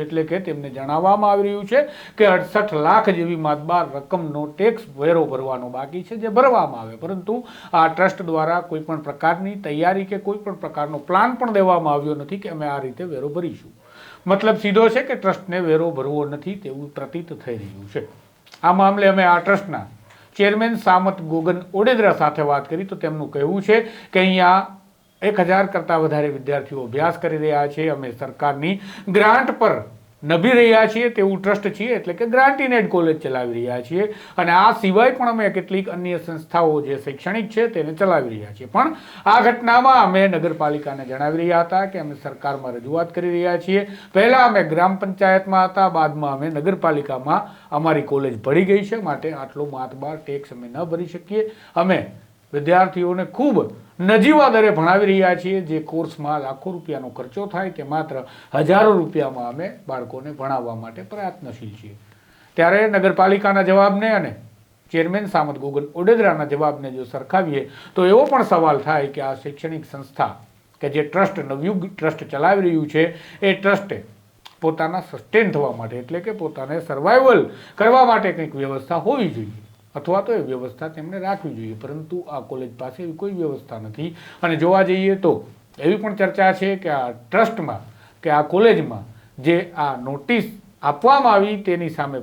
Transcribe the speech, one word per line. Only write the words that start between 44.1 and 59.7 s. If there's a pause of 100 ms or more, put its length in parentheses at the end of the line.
પહેલા
અમે (120)
ગ્રામ
પંચાયતમાં
હતા,
બાદમાં
અમે
નગરપાલિકામાં, (240)
અમારી
કોલેજ
ભળી
ગઈ
છે,
માટે
આટલો
માતબાર
ટેક્સ
અમે
ન (140)
ભરી
શકીએ. (240)
અમે (540)
વિદ્યાર્થીઓને (100)
ખૂબ (420)
નજીવા
દરે
ભણાવી
રહ્યા
છીએ.
જે (100)
કોર્સમાં
લાખો
રૂપિયાનો
ખર્ચો
થાય
તે
માત્ર (380)
હજારો
રૂપિયામાં
અમે (200)